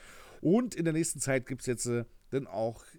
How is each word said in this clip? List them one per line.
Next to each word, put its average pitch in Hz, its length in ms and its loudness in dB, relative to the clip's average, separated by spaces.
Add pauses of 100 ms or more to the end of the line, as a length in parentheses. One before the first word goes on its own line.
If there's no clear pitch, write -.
(400)
Und 226 360 4
in 170 80 0
der 165 100 2
nächsten 160 240 0
Zeit 131 280 2
gibt's - 200 -6
jetzt, 120 200 0
äh, 120 180 0 (260)
dann 135 160 0
auch 110 380 -2 (140)